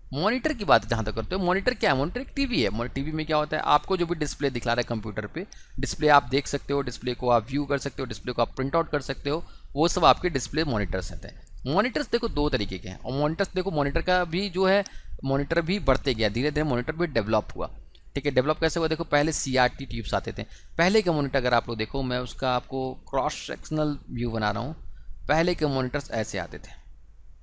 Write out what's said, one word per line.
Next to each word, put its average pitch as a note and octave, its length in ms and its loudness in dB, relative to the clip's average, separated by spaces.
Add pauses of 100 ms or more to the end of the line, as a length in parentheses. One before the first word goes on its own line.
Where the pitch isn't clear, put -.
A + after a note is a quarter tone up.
(140)
मॉनिटर A#3+ 400 0
की A3 120 -6
बात A#2+ 200 6
जहाँ A2+ 200 0
तक A2 100 -4
करते A2+ 200 -4
हो, G3 80 -2
मॉनिटर F#3+ 300 0
क्या G3+ 180 2
है? C3 60 2
मॉनिटर E3+ 240 -2
एक C4+ 140 -10
टीवी A#3+ 260 0
है। G2+ 80 4
मॉनि-, A2 240 -2
टीवी C#3+ 180 -2
में D#3 140 -2
क्या D#3 120 2
होता D3+ 200 0
है, - 80 -2
आपको D3+ 320 4
जो E3+ 80 2
भी E3 100 -2
डिस्प्ले C#3+ 340 -2
दिखला A#2+ 240 0
रहा A#2+ 80 2
है A#2 80 -2
कंप्यूटर G#2+ 380 -4
पे, F3+ 180 -8 (340)
डिस्प्ले D3 300 2
आप C#3+ 160 10
देख C3 220 0
सकते C#3 260 -2
हो, C#3+ 80 2
डिस्प्ले B2 320 -4
को B2 160 -2
आप A#2 200 4
व्यू C#3+ 160 -2
कर C#3 120 0
सकते C#3 240 -6
हो, C3 60 -4
डिस्प्ले A#2+ 260 -6
को - 80 2
आप - 140 -2
प्रिंट C3+ 200 -2
आउट E3 160 0
कर C#3+ 100 0
सकते - 280 -6
हो, E3 140 -2 (300)
वो D3 140 4
सब F3 180 4
आपके C#3+ 240 8
डिस्प्ले D#3 360 -2
मॉनिटर्स G2+ 460 -2
रहते - 160 -8
हैं। - 180 -16 (200)
मॉनिटर्स A3 460 0
देखो - 180 0
दो D3 200 0
तरीके G#2 280 -2
के F#2 120 -10
हैं, F#2 100 -10
और B2 140 -8
मॉनिटर्स D#3 420 0
देखो, F#3 160 -2
मॉनिटर D3 300 0
का F3+ 240 2
भी F#3 240 -2
जो F#3 160 2
है, G3 180 6 (420)
मॉनिटर C#3+ 360 2
भी E3+ 200 0
बढ़ते C3 320 4
गया, A2 160 2
धीरे B2+ 220 0
धीरे D3+ 140 0
मॉनिटर D3 300 0
भी E3+ 140 0
डेवलप G#2+ 460 0
हुआ, E2 140 -4 (460)
ठीक C#3 100 -4
है। C#3+ 60 0
डेवलप C3+ 280 2
कैसे D#3+ 200 0
हुआ? D#3+ 80 2
देखो D#3 180 -2
पहले D3+ 280 2
सीआरटी B2+ 520 0
ट्यूब्स - 280 -6
आते - 200 0
थे, A2+ 100 -6 (340)
पहले G3 240 6
का F3 100 2
मॉनिटर C#3+ 260 2
अगर B2 160 2
आप A#2 160 4
लोग A2+ 80 -4
देखो, C3 260 -2
मैं B2 160 0
उसका B2+ 360 -2
आपको C3 380 -4 (160)
क्रॉस C#3 380 -2
सेक्शनल D3+ 500 -2 (120)
व्यू A#2+ 220 -2
बना A2 200 2
रहा G#2+ 120 -2
हूँ, D#3 120 -6 (520)
पहले E3 280 2
के D#3 120 0
मॉनिटर्स C3+ 460 0
ऐसे G#2+ 240 -2
आते E2+ 200 -6
थे, - 180 -14 (680)